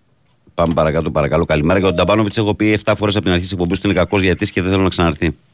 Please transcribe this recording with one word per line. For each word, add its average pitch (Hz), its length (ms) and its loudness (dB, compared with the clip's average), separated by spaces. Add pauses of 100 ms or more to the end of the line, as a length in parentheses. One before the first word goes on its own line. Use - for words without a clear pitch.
(540)
Πάμε 82 200 0
παρακάτω, 78 380 0
παρακαλώ. 76 340 0
Καλημέρα. 78 340 0
Για 92 80 2
τον 87 100 0
Ταμπάνοβιτς 104 400 0
έχω 104 180 0
πει 107 160 0
εφτά 104 240 0
φορές 98 200 -2
από 104 80 0
την 95 100 0
αρχή 87 100 0
της 92 100 -6
εκπομπής 87 240 -2
ότι 101 100 -4
είναι 95 100 0
κακός 92 240 0
διαιτητής 92 300 0
και 98 100 -2
δεν 92 100 0
θέλω 95 120 2
να 92 60 2
ξαναρθεί. 82 480 -2 (160)